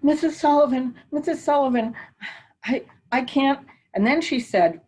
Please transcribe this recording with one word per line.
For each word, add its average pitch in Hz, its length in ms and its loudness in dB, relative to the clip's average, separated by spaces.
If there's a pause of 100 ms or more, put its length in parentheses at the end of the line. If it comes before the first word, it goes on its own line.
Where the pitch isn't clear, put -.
Missus 311 360 0
Sullivan, 262 580 2 (160)
Missus 294 320 -4
Sullivan, 254 500 0 (720)
I, - 200 -4 (280)
I 254 100 0
can't. 269 380 0 (340)
And 196 120 2
then 285 160 2
she 285 180 -4
said 170 480 0